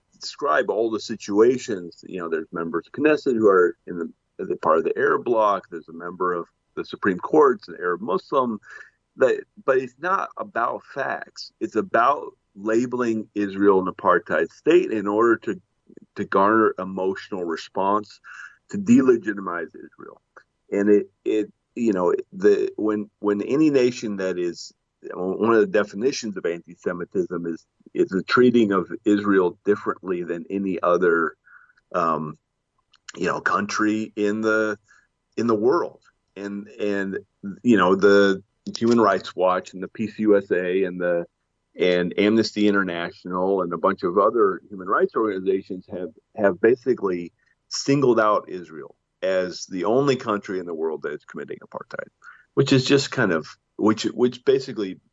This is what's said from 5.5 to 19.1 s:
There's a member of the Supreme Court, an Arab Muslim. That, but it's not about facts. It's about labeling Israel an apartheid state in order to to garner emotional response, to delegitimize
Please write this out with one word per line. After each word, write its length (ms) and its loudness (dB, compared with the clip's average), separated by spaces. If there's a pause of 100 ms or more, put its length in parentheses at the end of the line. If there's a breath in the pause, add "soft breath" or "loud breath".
There's 200 -16
a 40 -18
member 400 -6
of 120 -6 (300)
the 100 -8
Supreme 340 -4
Court, 480 4
an 120 -16
Arab 220 -2
Muslim. 580 -2 (580 loud breath)
That, 260 2 (220)
but 120 2
it's 220 -4
not 380 -2
about 460 -4
facts. 760 -10
It's 160 -6
about 600 0 (200)
labeling 800 -2
Israel 440 4
an 120 -2
apartheid 600 0
state 400 2
in 160 -2
order 300 2
to 240 -10 (540)
to 100 -6
garner 520 4
emotional 680 -6
response, 760 -4 (500 loud breath)
to 80 -8
delegitimize 920 2